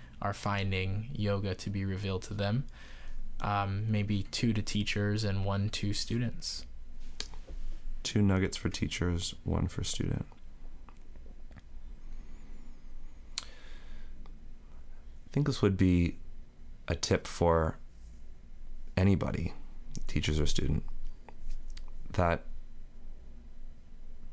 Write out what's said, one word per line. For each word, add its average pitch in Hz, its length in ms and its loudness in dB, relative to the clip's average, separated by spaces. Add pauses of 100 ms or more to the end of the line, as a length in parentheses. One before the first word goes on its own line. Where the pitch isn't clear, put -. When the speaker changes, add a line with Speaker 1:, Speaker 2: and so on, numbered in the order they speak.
(220)
Speaker 1:
are 101 120 0
finding 101 800 0
yoga 101 420 2
to - 140 -6
be 98 160 0
revealed 95 380 0
to - 100 -6
them. 101 320 2 (760)
Um, 101 500 0
maybe 104 340 2
two - 300 2
to 104 80 2
teachers 104 600 2
and 98 220 2
one 101 240 2
to 104 240 0
students. - 720 -2 (1400)
Speaker 2:
Two - 180 4
nuggets 95 360 6
for - 120 0
teachers, 87 640 0 (100)
one 82 220 2
for - 160 -2
student. - 420 0 (3250)
I - 40 -4 (1900)
think 143 140 4
this 135 140 2
would 98 160 6
be 90 400 8 (720)
a 87 80 0
tip - 320 2
for 82 500 4 (1200)
anybody, 92 560 4 (540)
teachers 78 320 4
or 76 60 6
student, 73 380 6 (1300)
that 85 320 4 (1900)